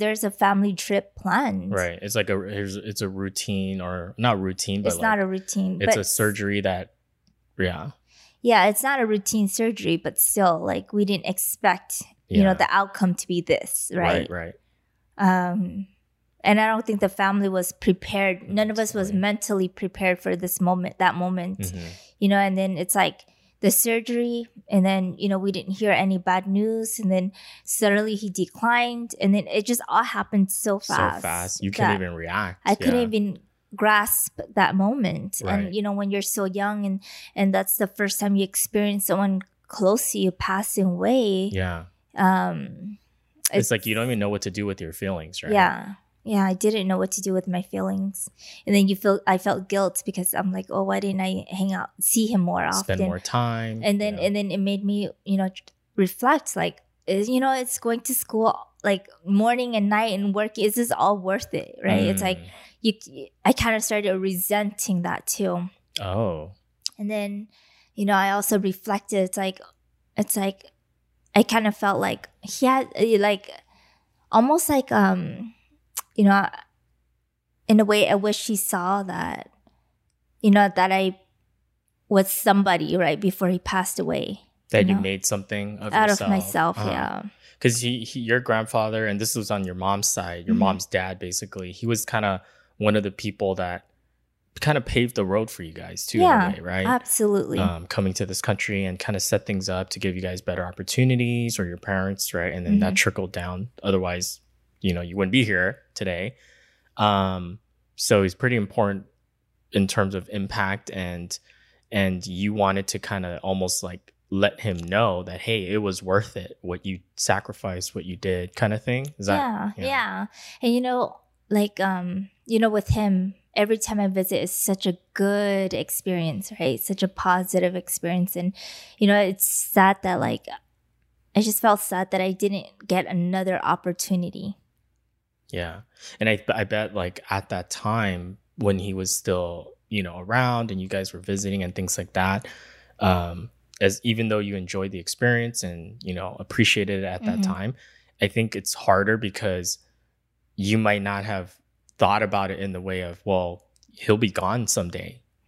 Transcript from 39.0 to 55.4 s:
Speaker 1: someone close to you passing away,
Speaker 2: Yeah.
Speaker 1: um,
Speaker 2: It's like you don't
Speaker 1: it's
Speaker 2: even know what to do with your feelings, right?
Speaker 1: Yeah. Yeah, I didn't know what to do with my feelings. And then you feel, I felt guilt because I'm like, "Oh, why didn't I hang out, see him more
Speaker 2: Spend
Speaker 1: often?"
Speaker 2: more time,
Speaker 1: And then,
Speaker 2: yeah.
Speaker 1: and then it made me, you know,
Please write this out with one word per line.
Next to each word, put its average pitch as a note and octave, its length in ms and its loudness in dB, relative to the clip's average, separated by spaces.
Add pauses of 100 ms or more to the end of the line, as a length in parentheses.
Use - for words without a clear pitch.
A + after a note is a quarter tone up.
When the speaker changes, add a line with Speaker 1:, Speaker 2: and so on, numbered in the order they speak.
Speaker 1:
someone F#3+ 360 0 (240)
close G3+ 460 2
to G#3+ 60 -4
you F#3+ 120 2
passing F#3+ 560 0
away, G3 680 2
Speaker 2:
Yeah. F2+ 340 -2 (300)
Speaker 1:
um, F#3 840 0 (540)
Speaker 2:
It's - 180 2
like A2+ 160 0
you G#2+ 80 0
don't A2+ 100 0
Speaker 1:
it's B2+ 60 -2
Speaker 2:
even A#2 100 0
know G2+ 100 0
what G2+ 120 -2
to G2+ 80 -6
do G2+ 160 -4
with G2 140 -6
your E2 140 -10
feelings, F2+ 480 -6
right? G#3+ 100 -4
Speaker 1:
Yeah. G3 420 2 (300)
Yeah, G3+ 200 0
I F#3 100 2
didn't G#3 340 0
know F#3+ 100 0
what F#3+ 140 -2
to G3+ 100 -6
do F#3+ 100 -2
with F#3 160 -2
my F3 140 -2
feelings. F#3+ 640 -6 (380)
And G3+ 100 2
then G3 120 6
you G3 80 0
feel, G3 300 2
I F#3 120 4
felt F#3+ 300 -2
guilt G3 360 -2
because F3+ 300 -4
I'm F#3 180 0
like, F#3+ 180 -6
"Oh, G3 140 0
why G3 160 0
didn't G3 220 -2
I F#3+ 260 -4
hang F#3+ 240 -2
out, F#3 180 -6 (100)
see A3 260 2
him G#3 160 2
more F3 300 0
Speaker 2:
Spend F#3+ 280 0
Speaker 1:
often?" F#2+ 60 0
Speaker 2:
more F#2 140 -2
time, A2+ 640 -2
Speaker 1:
And G3+ 180 2
then, G#3 180 -4
Speaker 2:
yeah. E3 80 -2
Speaker 1:
and G3+ 100 0
then G3+ 140 -2
it F#3+ 100 -2
made G3+ 240 0
me, G3+ 240 0 (160)
you G3 140 0
know, F#3+ 100 0 (480)